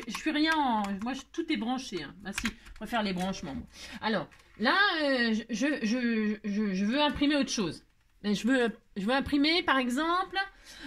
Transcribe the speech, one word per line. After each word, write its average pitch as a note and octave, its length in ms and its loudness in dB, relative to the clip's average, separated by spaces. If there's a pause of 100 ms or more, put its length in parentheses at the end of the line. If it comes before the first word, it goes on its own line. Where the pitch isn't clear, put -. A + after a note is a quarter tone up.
je A3 100 -6
suis - 140 -2
rien D#4 240 2
en, B3+ 260 2 (220)
moi, B3 100 -2
je, C4+ 80 -10 (100)
tout E4+ 220 -4
est C4 40 0
branché, A3 440 -4
hein. D3+ 220 -12
Bah F#3+ 100 -8
si, - 140 -4
je - 300 -10
préfère A3 260 -2
les G3 100 0
branchements, F3+ 400 -4
moi. - 140 -10 (340)
Alors, G3+ 260 -2 (320)
là, C4 160 2 (280)
euh, A#3+ 320 4 (160)
je, A#3 160 0 (160)
je, - 20 2
je, A3 580 2
je, G3+ 300 0
je F#3+ 120 0
veux A#3+ 140 2
imprimer D4 360 2
autre C#4 160 2
chose. F3+ 320 -4 (400)
Mais G#3 100 2
je G3+ 140 0
veux, B3 280 2 (200)
je F#3+ 100 -4
veux A#3 80 2
imprimer, C#4+ 480 2
par E4 160 2
exemple, D#4+ 600 0 (500)